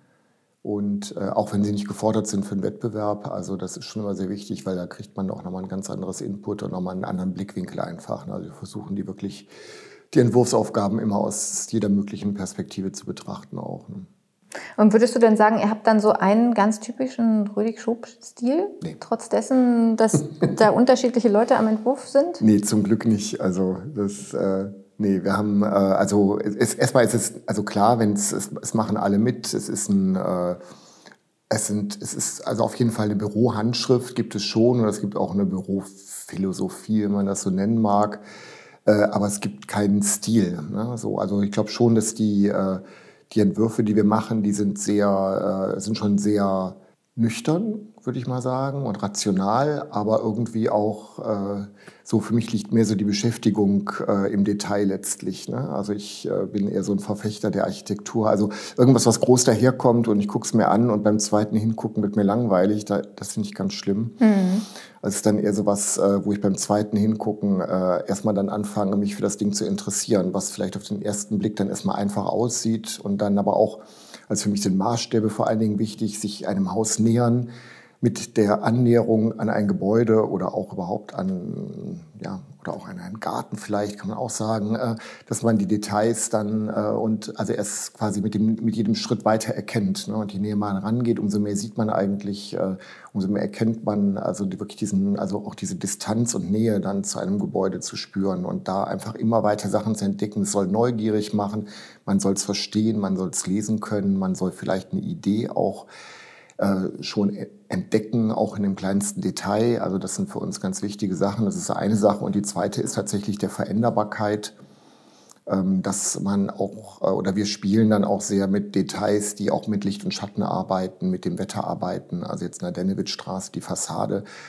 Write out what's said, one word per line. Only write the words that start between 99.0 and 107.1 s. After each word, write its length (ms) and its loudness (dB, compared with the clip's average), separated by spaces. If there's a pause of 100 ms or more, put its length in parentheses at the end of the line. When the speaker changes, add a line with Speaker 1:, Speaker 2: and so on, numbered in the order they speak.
Speaker 1:
immer 260 2
weiter 280 0
Sachen 260 0
zu 80 -4
entdecken. 380 -2
Es 100 -2
soll 160 2
neugierig 640 0
machen, 320 -2 (400)
man 140 2
soll's 240 0
verstehen, 560 0
man 160 0
soll's 320 -4
lesen 320 0
können, 360 0
man 200 0
soll 160 -2
vielleicht 400 -4
eine 80 -2
Idee 500 -2
auch, 360 0 (760)
äh, 280 2 (160)
schon 280 0